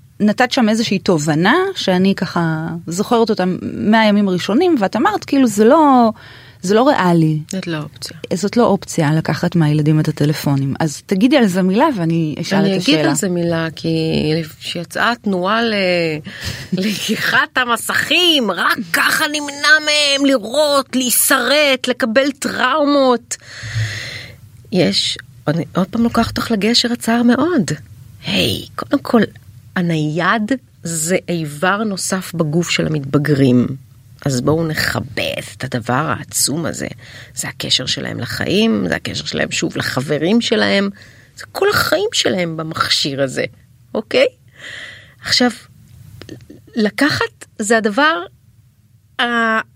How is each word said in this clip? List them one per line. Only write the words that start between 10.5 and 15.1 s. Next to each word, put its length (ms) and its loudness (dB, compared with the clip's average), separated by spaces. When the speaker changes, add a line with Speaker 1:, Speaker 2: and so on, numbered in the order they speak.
Speaker 1:
אז 260 -4
תגידי 320 2
על 100 6
זה 140 0
מילה, 260 2
ואני 440 0
אשאל 180 -2
Speaker 2:
אני 180 2
Speaker 1:
את 40 -2
Speaker 2:
אגיד 140 2
Speaker 1:
השאלה. 140 2
Speaker 2:
על 60 0
זה 140 -2
מילה, 460 0
כי 140 -4
כשיצאה 520 -4